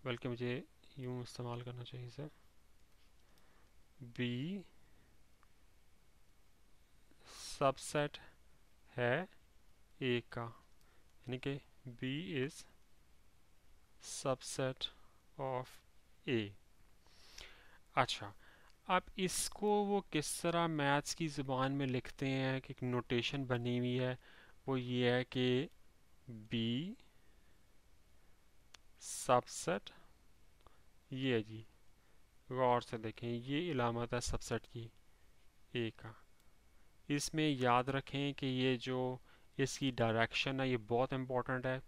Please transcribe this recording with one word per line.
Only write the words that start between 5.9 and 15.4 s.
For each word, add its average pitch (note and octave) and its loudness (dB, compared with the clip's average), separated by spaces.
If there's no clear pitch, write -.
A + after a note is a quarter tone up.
सबसेट - 0
है B2 2
ए B2 2
का, A#2+ -6
यानी - -12
कि C#3 -4
B B2+ -6
is C3 0
subset - -4
of C3 -2